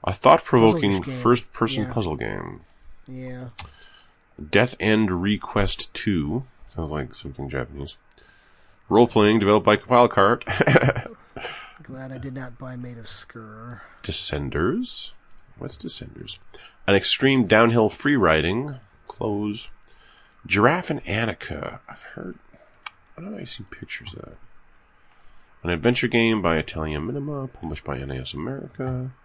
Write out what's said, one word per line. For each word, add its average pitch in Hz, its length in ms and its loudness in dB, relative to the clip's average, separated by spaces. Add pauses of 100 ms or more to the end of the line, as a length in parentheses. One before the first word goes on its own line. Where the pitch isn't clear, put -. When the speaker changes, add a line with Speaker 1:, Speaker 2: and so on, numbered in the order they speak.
Speaker 1:
A - 100 -4
thought-provoking 113 840 4
Speaker 2:
Puzzle 87 140 -8
game. - 80 -8
Speaker 1:
first-person 117 640 0
Speaker 2:
Yeah. - 80 -10
Speaker 1:
puzzle 92 240 -2
game. 50 440 -8 (460)
Speaker 2:
Yeah. 127 420 -12 (1000)
Speaker 1:
Death 110 300 2
End 107 300 2 (140)
Request - 720 -2
two. 92 500 -2 (220)
Sounds 80 260 -8
like 78 240 -6
something 69 340 -12
Japanese. 69 480 -10 (920)
Role-playing 110 500 6
developed 101 260 6
by 104 120 8
Compile 120 320 6
Cart. 107 360 4
<laughs> - 1400 0
Speaker 2:
Glad 131 280 -14
I 131 60 -12
did 127 160 -12
not 127 240 -12
buy 127 180 -12
Maid 123 220 -12
of 110 100 -16
Sker. 110 760 -16 (180)
Speaker 1:
Descenders? - 1120 -4 (440)
What's 131 200 -12
Descenders? - 640 -12 (480)
An 101 80 4
extreme 131 520 4
downhill 113 400 6
free 143 300 0
riding. 98 640 2 (280)
Close. 104 640 -6 (760)
Giraffe 135 440 2
and 143 160 -4
Annika. - 840 -6
I've - 140 -20
heard, - 360 -14 (800)
I - 40 -16
don't 196 100 -14
know 208 60 -12
if - 60 -12
I've 127 60 -14
seen - 220 -14
pictures - 420 -16
of - 120 -16
that. - 120 -20 (1300)
An 85 60 -4
adventure 113 400 0
game 113 320 2
by 82 160 2
Italian 78 480 -4
Minima, 139 420 -8
published 80 380 -12
by 69 140 -6
N 67 120 -8
A 65 80 -6
S 65 140 -12
America. 127 800 -8 (140)